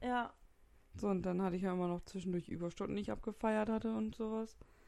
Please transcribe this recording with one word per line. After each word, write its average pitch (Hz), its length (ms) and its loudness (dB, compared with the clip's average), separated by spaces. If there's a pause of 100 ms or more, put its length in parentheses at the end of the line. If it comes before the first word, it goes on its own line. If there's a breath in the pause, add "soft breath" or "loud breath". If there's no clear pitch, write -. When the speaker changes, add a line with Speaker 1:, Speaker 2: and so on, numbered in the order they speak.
Speaker 1:
ja. 247 300 2 (640)
Speaker 2:
So, 208 140 0
und 185 140 4
dann 180 200 2
hatte 180 140 2
ich 185 60 -2
ja 185 100 2
immer 180 160 2
noch 175 160 0
zwischendurch 175 440 -2
Überstunden, 175 480 -2
die 208 60 0
ich 202 80 -2
abgefeiert 214 580 2
hatte 220 280 2
und 220 180 0
sowas. 220 420 -4 (320 soft breath)